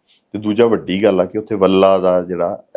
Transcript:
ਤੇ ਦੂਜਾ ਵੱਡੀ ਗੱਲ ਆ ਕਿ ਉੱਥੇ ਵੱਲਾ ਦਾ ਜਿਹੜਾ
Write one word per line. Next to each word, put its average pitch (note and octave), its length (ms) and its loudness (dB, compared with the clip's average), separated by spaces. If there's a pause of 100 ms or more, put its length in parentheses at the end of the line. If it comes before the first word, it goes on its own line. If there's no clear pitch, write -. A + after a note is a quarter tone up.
(320)
ਤੇ G#2 60 -10
ਦੂਜਾ G#2+ 280 0
ਵੱਡੀ G2 380 -2
ਗੱਲ F#2+ 160 2
ਆ F2+ 40 0
ਕਿ G2+ 140 -6
ਉੱਥੇ G#2+ 160 -6
ਵੱਲਾ F#2+ 440 4
ਦਾ F2+ 240 0
ਜਿਹੜਾ F2 420 -6 (120)